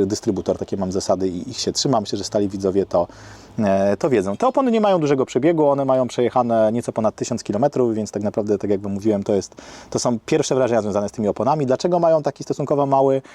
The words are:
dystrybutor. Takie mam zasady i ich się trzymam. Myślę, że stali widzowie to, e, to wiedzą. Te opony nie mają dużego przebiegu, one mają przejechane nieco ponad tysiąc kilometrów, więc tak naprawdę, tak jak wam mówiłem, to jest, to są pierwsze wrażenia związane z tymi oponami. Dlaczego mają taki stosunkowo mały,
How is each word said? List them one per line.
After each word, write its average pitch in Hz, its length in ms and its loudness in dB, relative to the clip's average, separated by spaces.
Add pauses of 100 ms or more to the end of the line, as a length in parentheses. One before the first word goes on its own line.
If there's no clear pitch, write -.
dystrybutor. 104 520 -2
Takie 101 200 -8
mam 95 140 -4
zasady 92 360 -2
i 87 220 -6
ich - 80 -12
się - 140 -2
trzymam. 117 380 0
Myślę, 110 80 -6
że 101 60 -6
stali 101 260 -2
widzowie 95 360 0
to, 87 220 0 (520)
e, 101 380 2
to 170 120 -2
wiedzą. 101 280 0
Te 233 100 0
opony 262 240 2
nie 226 100 2
mają 196 180 4
dużego 143 260 2
przebiegu, 151 420 2
one 139 180 2
mają 131 220 2
przejechane 117 640 2
nieco 117 220 -4
ponad 110 220 0
tysiąc 120 280 -6
kilometrów, 117 500 0
więc 107 180 -4
tak 101 120 -6
naprawdę, 104 340 0
tak 101 120 -6
jak 101 120 0
wam 101 100 -6
mówiłem, 101 320 0
to 110 100 0
jest, 98 220 -2 (340)
to 117 100 -4
są 123 260 0
pierwsze 151 300 0
wrażenia 117 260 2
związane 104 280 -2
z - 20 -8
tymi 107 160 -2
oponami. 135 380 0
Dlaczego 170 340 0
mają 165 240 2
taki 143 200 -6
stosunkowo 143 420 -2
mały, 135 360 2 (140)